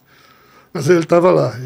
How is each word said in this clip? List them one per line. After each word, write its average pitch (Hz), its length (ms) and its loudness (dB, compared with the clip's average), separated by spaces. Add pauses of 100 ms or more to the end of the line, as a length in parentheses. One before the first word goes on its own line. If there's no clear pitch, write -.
(720)
Mas 139 160 -6
ele 165 180 2
tava 175 260 2
lá, 131 340 -2